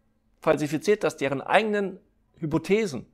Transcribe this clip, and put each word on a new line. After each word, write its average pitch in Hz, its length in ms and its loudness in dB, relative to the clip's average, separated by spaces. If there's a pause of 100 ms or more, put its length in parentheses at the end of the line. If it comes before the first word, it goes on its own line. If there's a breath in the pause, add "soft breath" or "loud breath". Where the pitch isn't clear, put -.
(420)
falsifiziert 151 640 0
das 151 100 -2
deren 135 240 -2
eigenen 202 600 0 (380)
Hypothesen, 165 760 -2